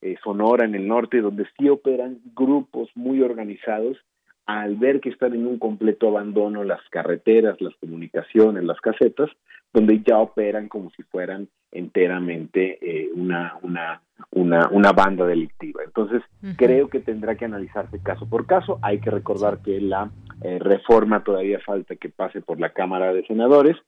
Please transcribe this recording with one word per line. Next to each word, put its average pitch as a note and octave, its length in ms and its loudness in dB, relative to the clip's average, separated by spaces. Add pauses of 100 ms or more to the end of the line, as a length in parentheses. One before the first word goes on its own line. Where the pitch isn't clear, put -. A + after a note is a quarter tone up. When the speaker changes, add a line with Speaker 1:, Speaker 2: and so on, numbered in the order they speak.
Speaker 1:
Eh, F#2 220 -6
Sonora, A2 420 2
en G#2+ 100 -2
el G2 120 -4
norte, A#2 340 0
donde G2+ 240 -2 (120)
sí C#3+ 120 2
operan B2+ 500 0 (160)
grupos C3+ 600 0
muy C3 260 -2
organizados A2+ 760 -4 (480)
al G#2 320 -4
ver C3+ 220 2
que C3+ 100 -6
están A#2+ 260 -2
en A#2 100 -2
un B2 140 -4
completo A2 480 0
abandono G#2 560 -2
las F#2 260 -4
carreteras, G2+ 720 2
las F2+ 140 -8
comunicaciones, F2 880 0
las E2+ 180 -4
casetas, B2+ 480 0 (420)
donde G#2+ 300 4
ya A2 160 4
operan G#2+ 500 0
como G2 240 -10
si - 120 -20
fueran F#2+ 440 -8 (240)
enteramente, F2+ 1080 -2
eh, D#2+ 320 -6
una, F2 480 -4
una, E2+ 400 -8 (300)
una, E2+ 400 4
una G2+ 200 6
banda F#2+ 360 4
delictiva. E2 580 -4
Entonces, A2 380 -4 (180)
Speaker 2:
Ujú. F#3+ 160 -10
Speaker 1:
creo B2+ 320 4
que C3 100 -4
tendrá A2 360 -6
que A2+ 100 -8
analizarse G2 560 -10
caso G2 260 -8
por A2+ 200 -2
caso. F#3 340 0
Hay G#2 180 -2
que G#2+ 120 -4
recordar G2+ 500 -2
que G2 180 -4
la, G2 300 -4 (320)
eh, F2+ 180 -6
reforma G#2 640 4
todavía G2 360 -2
falta F#2+ 360 -8
que - 140 -12
pase F#2 320 -8
por E2 180 -8
la E2 140 -4
Cámara F#2 400 -2
de F#2 140 -2
Senadores C#3 500 4 (100)